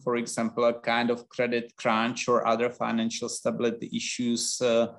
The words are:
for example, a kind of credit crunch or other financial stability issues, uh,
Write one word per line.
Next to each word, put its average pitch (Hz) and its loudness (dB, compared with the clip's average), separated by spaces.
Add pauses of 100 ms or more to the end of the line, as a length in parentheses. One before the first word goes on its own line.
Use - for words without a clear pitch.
for 120 0
example, 117 -2
a 117 4
kind 117 0
of 120 -4
credit 120 -2
crunch 117 0
or 120 4
other 117 2
financial 113 -2
stability 117 -2
issues, 117 -2
uh, 117 4 (100)